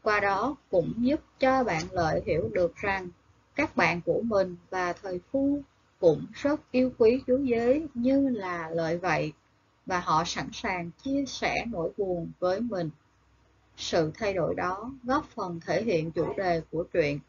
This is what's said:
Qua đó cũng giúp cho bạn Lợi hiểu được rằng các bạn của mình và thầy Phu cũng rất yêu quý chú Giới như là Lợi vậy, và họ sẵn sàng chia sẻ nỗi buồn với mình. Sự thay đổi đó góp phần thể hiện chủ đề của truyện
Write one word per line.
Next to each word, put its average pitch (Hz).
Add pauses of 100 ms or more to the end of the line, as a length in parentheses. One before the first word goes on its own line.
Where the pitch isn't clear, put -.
Qua 208
đó 202 (140)
cũng 175
giúp 262 (180)
cho 262
bạn 170
Lợi 175
hiểu 180
được 180
rằng 196 (460)
các 302
bạn 170
của 170
mình 190 (140)
và 180
thầy 180 (100)
Phu 277 (380)
cũng 170
rất 294 (100)
yêu 254
quý 240
chú 254
Giới 247
như 269
là 180
Lợi 165
vậy, 156 (540)
và 180
họ 170
sẵn 170
sàng 180 (120)
chia 277
sẻ 220 (120)
nỗi 180
buồn 180
với 185
mình. 190 (840)
Sự 160
thay 202
đổi 175
đó 190 (120)
góp 285
phần 175
thể 180
hiện 165
chủ 160
đề 175
của 160
truyện 147